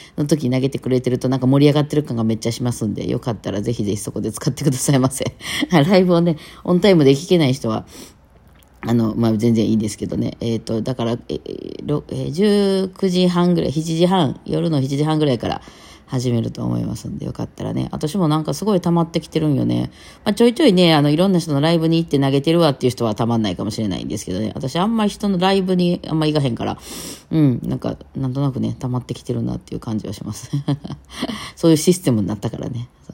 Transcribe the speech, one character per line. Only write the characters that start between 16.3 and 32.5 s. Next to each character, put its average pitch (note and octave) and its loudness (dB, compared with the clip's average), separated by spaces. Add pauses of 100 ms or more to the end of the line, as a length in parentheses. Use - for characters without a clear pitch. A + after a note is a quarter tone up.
め A#2 2
る A2+ -4
と A#2+ -10
思 A#2+ -2
い A#2 -2
ま A2+ -6
す - -10
ん - -8
で、 - -8
よ - -6
か - -8
っ - -8
た - -12
ら G#2+ -6
ね。 C3 -4
私 - -4
も F3 2
な D#3 2
ん D#3 -4
か D3 -4
す F#3+ -8
ご G#3 2
い F3 2
溜 E3+ 0
ま E3+ 4
っ E3 -2
て E3 -2
き - -8
て - -4
る D#3 2
ん C#3 2
よ A#2+ 0
ね。 A#2+ -2 (340)
ま G#3+ 0
あ、 G3+ -2
ち A#3+ 4
ょ - 8
い A#3 4
ち F4 0
ょ D4 6
い G#3 8
ね、 F3 6
あ D3 6
の、 D3 4
い D3+ 4
ろ F3+ 2
ん G3 2
な F3 4
人 E3 -4
の C#3 2
ラ E3 2
イ E3+ 2
ブ D#3+ 2
に E3 2
行 E3 0
っ - -20
て C#3 2
投 C3+ 2
げ C#3 2
て E3 0
る E3+ 4
わ D#3 6
っ C3 -4
て B2+ 0
い B2 4
う - -
人 A#2 -4
は G#2+ 0
た A#2 0
ま A#2 2
ん A2 0
な G2+ -2
い F2 -4
か G2 -6
も A2 -4
し - -6
れ G#2+ -2
な E2+ -2
い A#1 -8
ん C2+ -8
で - -4
す - -10
け E2+ -8
ど F#2+ -4
ね。 A2 -4
私 - -6
あ F3 0
ん A3+ -2
ま A3 0
り G3+ 0
人 - -4
の F#3+ 0
ラ F#3+ 2
イ G3 2
ブ F#3 0
に F3+ 2
あ - -6
ん D#3 0
ま D#3 0
行 D3+ 0
か D3+ 2
へ C#3 0
ん A2+ -2
か G#2+ -6
ら、 G#2 -6 (540)
う D#3+ 2
ん、 C#3 4
な C3 -4
ん - -10
か、 A#2 -6 (180)
な C3+ -4
ん B2+ -4
と C3+ -4
な C#3 0
く A2 -6
ね、 A2+ -2
溜 B2+ -6
ま B2 -2
っ - -8
て - -10
き - -12
て B2+ -6
る A#2 -2
な B2 -4
っ - -12
て - -12
い - -8
う - -10
感 A2 -6
じ - -8
は G2+ -8
し - -14
ま G#2+ -8
す。 - -14 (560)
<laughs> - -10
そ E3+ 2
う - 8
い - 8
う - 6
シ F3 4
ス F3+ -2
テ C3+ 2
ム A2 2
に F#2+ 0
な G#2 -2
っ G#2 -6
た A2+ -4